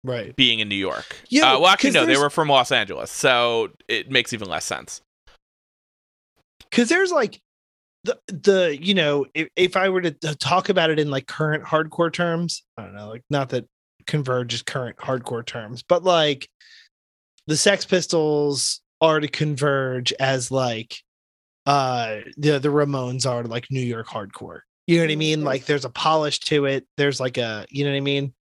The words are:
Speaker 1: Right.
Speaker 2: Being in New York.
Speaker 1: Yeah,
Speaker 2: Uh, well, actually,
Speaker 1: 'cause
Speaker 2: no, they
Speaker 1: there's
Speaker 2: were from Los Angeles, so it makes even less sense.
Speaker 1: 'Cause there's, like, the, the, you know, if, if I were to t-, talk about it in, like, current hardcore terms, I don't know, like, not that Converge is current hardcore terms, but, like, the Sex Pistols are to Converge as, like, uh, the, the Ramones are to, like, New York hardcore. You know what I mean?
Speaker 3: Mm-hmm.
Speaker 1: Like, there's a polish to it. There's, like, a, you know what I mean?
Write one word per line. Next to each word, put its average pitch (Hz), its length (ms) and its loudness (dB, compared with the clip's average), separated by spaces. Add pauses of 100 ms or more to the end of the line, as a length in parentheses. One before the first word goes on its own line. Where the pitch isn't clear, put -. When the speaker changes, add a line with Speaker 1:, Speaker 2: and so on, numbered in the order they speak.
Speaker 1:
Right. 123 320 -8
Speaker 2:
Being 117 240 4
in 107 80 -4
New 101 80 -4
York. 87 400 -4 (120)
Speaker 1:
Yeah, 254 240 6
Speaker 2:
Uh, 131 60 4
well, 170 100 6
actually, 202 220 4
Speaker 1:
'cause 208 40 -4
Speaker 2:
no, 156 80 6
they 320 120 4
Speaker 1:
there's 143 60 4
Speaker 2:
were 143 100 2
from 156 180 0
Los 135 240 4
Angeles, 95 380 -2
so 120 600 2 (180)
it 113 220 -2
makes 127 220 0
even 104 160 -8
less 80 160 -6
sense. - 380 -10 (1700)
Speaker 1:
'Cause 240 180 2
there's, 359 240 2
like, 262 280 0 (640)
the, - 140 -4 (100)
the, 175 520 2
you 190 140 0
know, 147 400 2
if, 156 220 -4
if 180 200 2
I 190 120 2
were 185 140 0
to 170 100 0
t-, 151 240 -6
talk 180 320 0
about 175 220 2
it 151 80 2
in, 147 120 0
like, 135 160 -4
current 151 380 -2
hardcore 160 480 0
terms, 170 500 -4 (140)
I 113 80 -14
don't 95 100 -18
know, 104 140 -14
like, 117 220 -14
not 139 200 -2
that 120 160 -4 (400)
Converge 127 480 -2
is - 80 -8
current 123 360 -8
hardcore 120 460 -6
terms, 117 380 -12
but, 175 220 2
like, 156 440 2 (1000)
the 151 100 0
Sex 196 280 2
Pistols 151 960 0 (200)
are 156 200 4
to 151 80 -4
Converge 135 840 -2
as, 135 360 0
like, 123 520 -2 (640)
uh, 127 540 0 (160)
the, 147 220 2
the 139 100 0
Ramones 135 600 0
are 120 140 -2
to, 117 60 -8
like, 117 220 -6
New 135 100 -4
York 117 260 -6
hardcore. 98 540 -12 (260)
You 170 120 4
know 165 60 4
what 156 80 0
I 151 40 0
mean? 156 240 0
Speaker 3:
Mm-hmm. 147 60 -2
Speaker 1:
Like, 135 200 -2
there's 143 180 0
a 123 60 -6
polish 156 500 0
to 147 240 2
it. 135 220 -2 (100)
There's, 143 240 0
like, 127 160 -2
a, 113 320 -4
you 139 160 -4
know 143 60 0
what 139 80 -2
I - 20 -2
mean? 139 320 -2 (120)